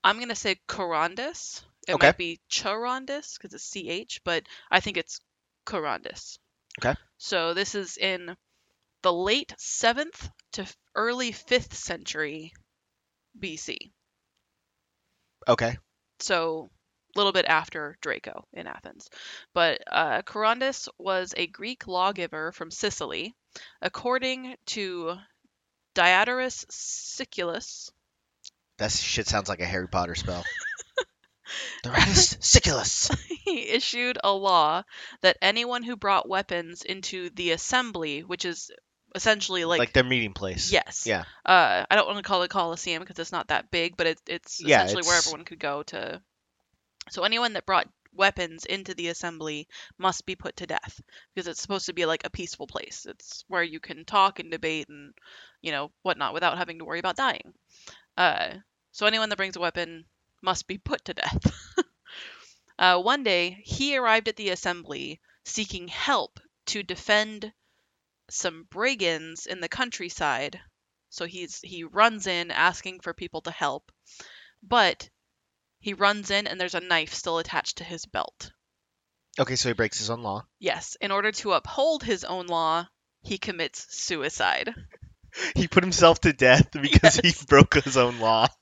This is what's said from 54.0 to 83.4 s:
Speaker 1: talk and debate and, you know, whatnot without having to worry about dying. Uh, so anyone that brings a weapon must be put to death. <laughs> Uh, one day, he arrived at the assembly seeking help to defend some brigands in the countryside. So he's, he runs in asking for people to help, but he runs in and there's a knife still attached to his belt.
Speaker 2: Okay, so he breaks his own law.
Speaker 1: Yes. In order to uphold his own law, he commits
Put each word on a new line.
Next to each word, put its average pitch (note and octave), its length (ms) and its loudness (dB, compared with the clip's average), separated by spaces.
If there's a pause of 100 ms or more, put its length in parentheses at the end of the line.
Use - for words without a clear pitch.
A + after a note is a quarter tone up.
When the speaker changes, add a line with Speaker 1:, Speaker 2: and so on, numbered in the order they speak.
Speaker 1:
talk G3 360 4
and E3 120 -10
debate D#3+ 380 -4
and, C#3+ 240 -20 (480)
you D#3+ 100 -6
know, D3 200 -4 (100)
whatnot C#3 320 -2
without E3 240 0
having E3+ 220 -6
to D#3+ 60 -12
worry E3+ 140 -6
about F#3 160 -4
dying. - 380 -2 (640)
Uh, - 380 2 (360)
so - 140 -4
anyone A3 240 2
that G#3 80 -2
brings F#3+ 180 -4
a E3+ 60 -6
weapon E3 440 -4 (360)
must F#3 260 -2
be F#3+ 100 -8
put - 280 -6
to F#3+ 80 -8
death. - 640 -2
<laughs> - 60 2 (960)
Uh, F3+ 220 6
one C4 220 2
day, F3+ 420 0
he C#4 320 -2
arrived A3+ 300 2
at G#3+ 80 -4
the G3+ 160 -4
assembly D#3+ 680 -6 (260)
seeking G3 420 -6
help - 520 -2 (280)
to G3+ 160 -4
defend G#3+ 680 -2 (800)
some E3 400 -6
brigands E3+ 800 -2
in F#3 140 -8
the E3 60 -6
countryside. E3+ 920 -4 (500)
So - 160 -8
he's, F3+ 380 -12
he E3+ 220 -12
runs G#3 420 4
in E3+ 240 -2
asking F3+ 480 0
for - 160 -8
people E3+ 260 -8
to - 100 -8
help, C#3+ 400 -4 (680)
but G3+ 480 2 (720)
he G3+ 160 -6
runs G3+ 340 2
in G3+ 160 2
and F#3 160 -4
there's F3+ 140 -4
a E3+ 40 0
knife E3+ 360 0
still E3 240 -2
attached - 400 -4
to F3 40 -12
his E3 220 -12
belt. - 460 -8 (880)
Speaker 2:
Okay, B2+ 160 0
so B2 140 0
he A#2 40 -2
breaks A2 240 0
his A2 140 -6
own A#2 100 -6
law. G#2+ 240 -6 (140)
Speaker 1:
Yes. - 420 -6
In G3+ 100 -4
order G3+ 200 0
to G3+ 220 -2
uphold C#4+ 500 2
his A3+ 220 -2
own F3+ 200 -6
law, E3 400 0 (380)
he F#3+ 160 -6
commits E3+ 500 -6